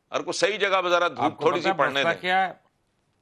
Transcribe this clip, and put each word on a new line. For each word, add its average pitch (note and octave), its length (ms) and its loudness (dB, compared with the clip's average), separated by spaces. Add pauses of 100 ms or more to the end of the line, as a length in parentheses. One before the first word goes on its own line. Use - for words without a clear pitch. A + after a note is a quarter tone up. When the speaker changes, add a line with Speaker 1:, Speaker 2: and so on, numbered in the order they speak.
(140)
Speaker 1:
हर - 80 -2
को D#3 100 -6
सही G3+ 260 0
जगह F#3+ 220 0
पे F3 100 -2
जरा F3 180 4
धूप C3+ 120 -8
Speaker 2:
आपको A#2+ 240 -2
Speaker 1:
थोड़ी F3 160 2
Speaker 2:
पता - 20 -6
Speaker 1:
सी F#3 60 -2
Speaker 2:
है F#3+ 80 0
Speaker 1:
पड़ने C#3 240 0
Speaker 2:
मसला E3 120 2
Speaker 1:
दें। F#3 80 -8
Speaker 2:
क्या F#3 220 2
है? F3+ 180 -6 (600)